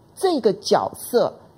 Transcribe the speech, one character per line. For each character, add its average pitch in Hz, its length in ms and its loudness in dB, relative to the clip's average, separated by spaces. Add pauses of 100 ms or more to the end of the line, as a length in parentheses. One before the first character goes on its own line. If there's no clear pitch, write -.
(140)
这 339 280 0
个 208 100 4
角 139 420 0
色 - 420 -2 (220)